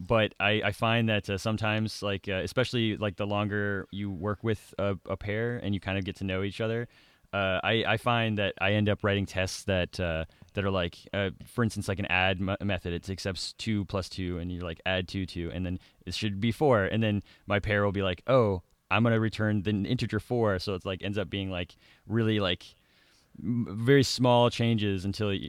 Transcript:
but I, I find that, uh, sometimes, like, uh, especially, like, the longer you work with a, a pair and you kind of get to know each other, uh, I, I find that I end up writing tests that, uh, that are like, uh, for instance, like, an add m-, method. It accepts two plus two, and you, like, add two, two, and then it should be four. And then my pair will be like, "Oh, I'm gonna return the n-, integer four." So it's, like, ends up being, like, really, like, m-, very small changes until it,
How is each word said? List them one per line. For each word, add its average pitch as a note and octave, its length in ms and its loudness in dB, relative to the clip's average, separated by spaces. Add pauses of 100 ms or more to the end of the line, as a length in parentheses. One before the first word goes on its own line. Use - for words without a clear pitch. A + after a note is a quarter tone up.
but A2 400 2
I, G#2 240 2
I G2+ 80 0
find A2+ 380 2
that, G#2 180 0
uh, G2+ 80 -2
sometimes, G#2+ 680 -2
like, G2 260 -4
uh, F#2 140 -2
especially, A2+ 540 0
like, G#2 200 -4
the G#2 100 -2
longer G2+ 640 -2
you G2+ 200 -6
work F#2+ 320 -4
with A2+ 360 -4
a, G2+ 180 0 (100)
a F#2+ 100 -4
pair A2+ 420 -4
and G2+ 160 -2
you F#2 60 -2
kind G2 180 -2
of G2 60 -2
get F#2+ 120 -6
to - 80 -8
know F#2+ 180 -2
each G2+ 180 -6
other, A2+ 280 -2 (440)
uh, F#2+ 300 2
I, A2 240 2
I A2 100 2
find A2+ 420 0
that G2 220 0
I G2 120 2
end G#2 160 4
up G2+ 160 0
writing G2+ 220 2
tests - 380 -4
that, F#2 360 0
uh, E2 240 -2 (300)
that G2+ 100 -2
are G2 60 2
like, F2+ 260 0 (160)
uh, G2 180 0 (140)
for - 180 -2
instance, G#2 260 -2
like, F#2+ 100 -2
an G2+ 80 -4
add F#2 340 2
m-, F#2+ 200 0
method. F2+ 320 -2
It E2+ 160 -6
accepts F#2+ 440 -6
two G#2 320 -2
plus F#2+ 240 -4
two, F2+ 300 -4
and F2 120 -6
you, F2 100 -6
like, E2+ 260 -8
add F#2 200 0
two, F#2+ 200 -4
two, E2+ 260 -6
and F2+ 120 -4
then F2+ 140 -2 (280)
it F#2 80 -8
should G2+ 260 -2
be A#2 100 2
four. A#2 340 4
And G#2+ 180 2
then G#2 200 2 (240)
my G2+ 140 2
pair G#2 240 2
will G2+ 80 2
be G2 100 0
like, F#2 240 -2
"Oh, A2 360 4 (280)
I'm A2 140 4
gonna A2+ 160 4
return G#2+ 420 2
the G2 80 0
n-, G2+ 160 0
integer A#2+ 320 0
four." G#2+ 400 0
So G2 160 -4
it's, F2+ 100 -8
like, F#2+ 200 -4
ends G2+ 140 -2
up F#2 120 -4
being, F#2+ 220 -4
like, F2+ 240 -6 (320)
really, A2 320 2
like, F2+ 240 0 (760)
m-, G#2+ 380 -2
very C3+ 240 6
small A#2+ 480 4
changes G#2 540 0
until G2 260 -2
it, G2 180 -2